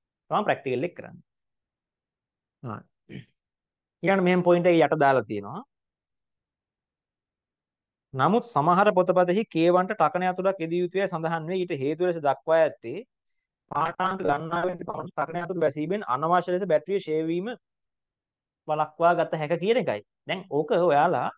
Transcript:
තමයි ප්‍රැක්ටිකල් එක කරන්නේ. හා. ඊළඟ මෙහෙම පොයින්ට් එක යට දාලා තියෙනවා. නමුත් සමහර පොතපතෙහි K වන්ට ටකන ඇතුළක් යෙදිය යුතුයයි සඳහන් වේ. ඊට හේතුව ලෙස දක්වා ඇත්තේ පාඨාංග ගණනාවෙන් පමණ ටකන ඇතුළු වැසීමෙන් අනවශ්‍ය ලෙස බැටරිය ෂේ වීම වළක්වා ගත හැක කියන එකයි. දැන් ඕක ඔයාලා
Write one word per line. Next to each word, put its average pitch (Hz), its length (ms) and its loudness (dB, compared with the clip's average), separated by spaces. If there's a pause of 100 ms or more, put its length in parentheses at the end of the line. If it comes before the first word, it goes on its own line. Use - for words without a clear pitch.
(300)
තමයි - 140 0
ප්‍රැක්ටිකල් 131 400 -2
එක 180 100 -8
කරන්නේ. - 300 -18 (1400)
හා. 117 180 -10 (1200)
ඊළඟ 190 200 2
මෙහෙම 180 200 4
පොයින්ට් 175 240 4
එක 170 120 6
යට 156 180 4
දාලා 135 280 4
තියෙනවා. 104 360 -10 (2500)
නමුත් 175 300 2
සමහර 175 460 2
පොතපතෙහි 180 540 2
K 165 240 -2
වන්ට 180 260 2
ටකන 170 300 0
ඇතුළක් 185 360 -2
යෙදිය 165 200 -2
යුතුයයි 180 260 -2
සඳහන් 160 400 -4
වේ. 185 120 -4
ඊට 175 160 -4
හේතුව 156 320 -2
ලෙස 170 120 -2
දක්වා 156 400 0
ඇත්තේ 151 400 -2 (720)
පාඨාංග 185 480 -4
ගණනාවෙන් 170 600 -4
පමණ 170 300 -10
ටකන 160 280 -6
ඇතුළු 175 240 -6
වැසීමෙන් 156 460 -2
අනවශ්‍ය 170 440 0
ලෙස 185 140 -2
බැටරිය 180 360 0
ෂේ 156 240 -2
වීම 175 260 -4 (1160)
වළක්වා 156 460 2
ගත 160 200 -2
හැක 156 220 -2
කියන 208 220 0
එකයි. 123 220 -2 (220)
දැන් 175 260 -6
ඕක 147 280 -2
ඔයාලා 160 600 2